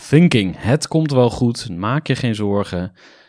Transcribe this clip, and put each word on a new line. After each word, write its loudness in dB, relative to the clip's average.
thinking. 4
Het 0
komt 0
wel 4
goed, -2
maak -4
je 0
geen -4
zorgen, -4